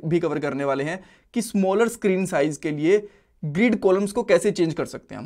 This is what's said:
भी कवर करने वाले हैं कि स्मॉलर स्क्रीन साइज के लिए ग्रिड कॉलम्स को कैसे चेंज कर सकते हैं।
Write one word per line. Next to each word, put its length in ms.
भी 140
कवर 200
करने 260
वाले 180
हैं 160
कि 80
स्मॉलर 460
स्क्रीन 380
साइज 320
के 140
लिए 360
ग्रिड 360
कॉलम्स 320
को 120
कैसे 280
चेंज 220
कर 120
सकते 300
हैं। 100